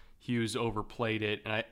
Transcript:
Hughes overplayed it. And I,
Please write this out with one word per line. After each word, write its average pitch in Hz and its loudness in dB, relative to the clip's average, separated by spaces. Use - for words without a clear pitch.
Hughes 117 0
overplayed 110 0
it. 107 0
And 110 -2
I, 113 2